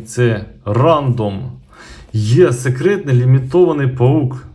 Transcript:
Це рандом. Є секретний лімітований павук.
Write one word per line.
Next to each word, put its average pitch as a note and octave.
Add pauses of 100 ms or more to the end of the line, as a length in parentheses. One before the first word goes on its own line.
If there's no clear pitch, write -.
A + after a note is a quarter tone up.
Це A2+ (200)
рандом. A#2 (600)
Є A#2+
секретний C#3
лімітований C3+
павук. C3 (120)